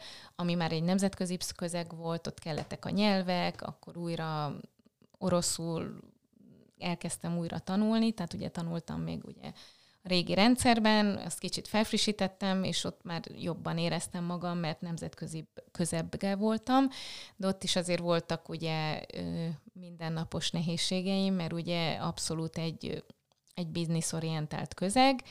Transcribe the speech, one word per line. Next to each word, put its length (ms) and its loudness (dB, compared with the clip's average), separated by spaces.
ami 180 0
már 180 2
egy 100 0
nemzetközi 560 2
közeg 400 -4
volt, 300 -4
ott 120 -6
kellettek 460 -6
a 60 -4
nyelvek, 720 2
akkor 340 -12
újra 600 -2
oroszul 840 0
elkezdtem 600 -2
újra 200 -4
tanulni, 540 4
tehát 200 -4
ugye 160 -4
tanultam 520 -4
még 240 -4
ugye 240 -14
a 60 -12
régi 260 2
rendszerben, 880 6
azt 140 -6
kicsit 300 -6
felfrissítettem, 960 2
és 200 0
ott 180 -6
már 200 -6
jobban 400 -2
éreztem 460 -2
magam, 340 -2
mert 220 -2
nemzetközi 640 -8
közegben 640 -2
voltam, 500 4
de 100 -2
ott 160 0
is 140 2
azért 240 2
voltak 480 0
ugye, 520 -2
ö, 320 -4
mindennapos 800 -4
nehézségeim, 840 2
mert 180 0
ugye 420 0
abszolút 640 -2
egy, 460 -4
egy 140 -2
bizniszorientált 1040 -2
közeg, 560 4